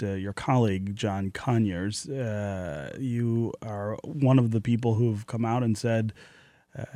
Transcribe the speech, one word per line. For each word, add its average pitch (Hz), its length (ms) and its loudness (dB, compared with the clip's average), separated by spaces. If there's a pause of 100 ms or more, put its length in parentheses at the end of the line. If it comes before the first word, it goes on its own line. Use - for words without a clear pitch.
uh, 101 120 -4
your 98 200 -6
colleague, 101 640 2
John 98 360 -4
Conyers. 104 800 -2
Uh, 101 880 -6
you 117 640 0
are 104 420 -6
one 135 360 6
of 117 120 4
the 107 100 2
people 117 340 2
who've 110 320 2
come 117 180 -2
out 120 180 0
and 113 140 2
said, 113 360 0 (640)
uh, - 80 -10 (100)